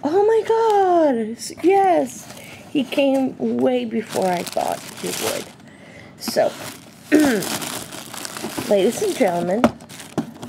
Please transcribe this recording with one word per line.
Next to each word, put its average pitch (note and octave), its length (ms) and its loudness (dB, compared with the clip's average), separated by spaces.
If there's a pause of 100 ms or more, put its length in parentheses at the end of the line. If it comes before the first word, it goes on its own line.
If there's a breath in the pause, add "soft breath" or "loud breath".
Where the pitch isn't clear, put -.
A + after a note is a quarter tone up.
Oh F4 220 2
my A4 240 4
god! F4+ 920 4
S-, - 140 -10 (100)
yes! E4 720 2 (400 loud breath)
He C#4+ 120 0
came C4+ 540 0
way B3 480 0
before G#3+ 420 -2
I F3+ 160 -2
thought - 360 -4 (220)
he - 60 -6 (180)
would. - 200 -4 (720 loud breath)
So, - 340 -2 (600)
<clears throat> - 1600 -2
ladies G#3 320 2
and F#4+ 140 0
gentlemen, F3+ 480 0 (840)